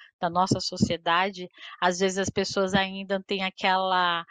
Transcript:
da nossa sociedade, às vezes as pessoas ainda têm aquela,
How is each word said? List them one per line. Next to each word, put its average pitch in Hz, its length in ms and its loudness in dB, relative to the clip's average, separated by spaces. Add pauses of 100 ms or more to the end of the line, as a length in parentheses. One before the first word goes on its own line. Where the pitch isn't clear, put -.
(200)
da 175 100 -2
nossa 185 300 2
sociedade, 180 880 -2 (320)
às 180 200 2
vezes 190 180 2
as 190 120 0
pessoas 190 440 0
ainda 190 500 -2
têm 196 200 -4
aquela, 185 880 0